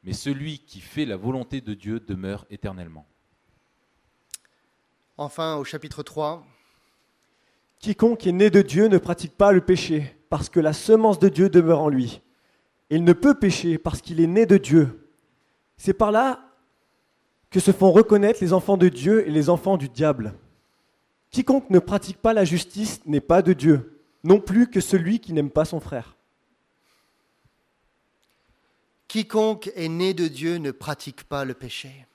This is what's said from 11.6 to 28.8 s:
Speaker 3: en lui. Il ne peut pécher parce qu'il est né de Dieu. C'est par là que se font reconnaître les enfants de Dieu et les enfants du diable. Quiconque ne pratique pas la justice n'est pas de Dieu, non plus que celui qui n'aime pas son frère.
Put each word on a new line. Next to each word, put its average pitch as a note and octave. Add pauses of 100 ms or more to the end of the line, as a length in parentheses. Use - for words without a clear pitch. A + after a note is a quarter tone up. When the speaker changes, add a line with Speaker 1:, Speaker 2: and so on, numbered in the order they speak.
Speaker 3:
en D3+
lui. B2+ (680)
Il E3
ne F3
peut F3
pécher E3+
parce -
qu'il E3
est E3
né G3+
de G3
Dieu. D3 (680)
C'est -
par G#3+
là A#3+ (1040)
que F#3
se F#3+
font F#3+
reconnaître G#3
les F3
enfants F#3+
de F3+
Dieu E3
et D#3
les D3
enfants F3
du C#3
diable. A#2+ (960)
Quiconque C4
ne F#3
pratique F#3+
pas A3+
la G#3+
justice F3+
n'est D3
pas F3
de F3
Dieu, C#3+ (220)
non F#3+
plus A#3+
que G3
celui F#3+
qui -
n'aime D3
pas D#3
son D#3
frère. - (3000)